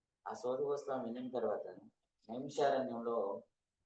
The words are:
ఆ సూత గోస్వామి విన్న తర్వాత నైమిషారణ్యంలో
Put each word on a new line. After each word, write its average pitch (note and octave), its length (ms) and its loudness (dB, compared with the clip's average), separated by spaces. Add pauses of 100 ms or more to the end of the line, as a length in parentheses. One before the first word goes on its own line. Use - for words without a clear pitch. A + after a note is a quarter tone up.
(300)
ఆ - 40 -4
సూత B2+ 260 0
గోస్వామి C3+ 540 0
విన్న B2+ 160 -4
తర్వాత A2 380 0 (600)
నైమిషారణ్యంలో A#2 1120 2 (440)